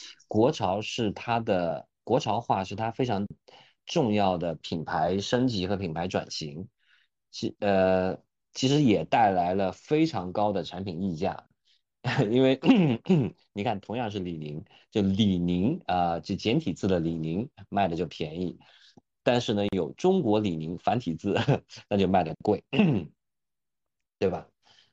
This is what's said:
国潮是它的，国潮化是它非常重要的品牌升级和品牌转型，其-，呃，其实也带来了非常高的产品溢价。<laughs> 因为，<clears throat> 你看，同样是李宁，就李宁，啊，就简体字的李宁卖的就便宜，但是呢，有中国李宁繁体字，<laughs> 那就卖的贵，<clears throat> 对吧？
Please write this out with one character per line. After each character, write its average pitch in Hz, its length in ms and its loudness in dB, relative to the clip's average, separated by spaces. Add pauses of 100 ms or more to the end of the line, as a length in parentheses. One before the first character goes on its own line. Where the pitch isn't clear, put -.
(280)
国 113 240 4
潮 101 300 -2
是 107 300 -2
它 117 280 -4
的， 90 480 -2 (160)
国 123 160 2
潮 113 220 -2
化 104 220 -2
是 98 120 -10
它 110 160 -4
非 131 140 -2
常 104 200 -2 (600)
重 135 260 0
要 98 260 2
的 82 180 -4
品 80 280 -6
牌 87 360 0
升 123 280 0
级 95 200 -2
和 98 100 -2
品 92 160 -4
牌 85 140 -4
转 95 240 -4
型， 78 360 -10 (640)
其-， - 300 -8
呃， 92 560 2 (360)
其 - 140 0
实 143 140 4
也 92 240 4
带 117 240 4
来 90 240 2
了 98 180 0
非 151 360 0
常 90 260 -6
高 107 180 0
的 92 120 -2
产 87 200 -10
品 90 200 -6
溢 92 120 -2
价。 80 300 -6 (580)
<laughs> 120 260 0
因 127 140 4
为， 131 160 4 (480)
<clears throat> 135 460 0
你 101 100 -4
看， 107 160 -2
同 101 160 -10
样 120 160 -4
是 107 80 -6
李 87 180 -6
宁， 76 240 -10 (300)
就 107 100 0
李 98 380 4
宁， 90 460 2
啊， 87 340 0
就 95 160 -6
简 113 240 0
体 98 140 -4
字 - 120 -6
的 92 140 4
李 82 160 -2
宁 85 340 -4 (200)
卖 98 180 0
的 85 80 -4
就 85 100 -2
便 78 360 -8
宜， 87 180 -6 (640)
但 123 160 4
是 117 140 -2
呢， 101 180 0
有 87 220 -2
中 185 280 2
国 107 200 2
李 90 160 -2
宁 80 200 -6
繁 104 220 -2
体 82 160 -4
字， 98 180 -2 (300)
<laughs> - 260 -20
那 107 60 -2
就 98 100 4
卖 92 200 4
的 78 180 -6
贵， 104 180 0 (100)
<clears throat> - 1500 -4
对 98 100 2
吧？ 85 160 -6 (480)